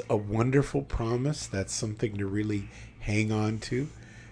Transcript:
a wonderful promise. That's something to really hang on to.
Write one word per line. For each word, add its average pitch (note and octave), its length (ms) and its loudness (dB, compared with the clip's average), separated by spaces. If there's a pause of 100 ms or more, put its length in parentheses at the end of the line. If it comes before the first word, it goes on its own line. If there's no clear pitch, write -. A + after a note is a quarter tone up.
a A#2+ 60 4
wonderful A#2+ 680 4
promise. B2+ 680 0
That's G2 260 -2
something G#2+ 440 -2
to G2+ 80 0
really G#2 440 0 (300)
hang G#2+ 320 2
on G#2+ 280 2
to. B2+ 280 -2 (440)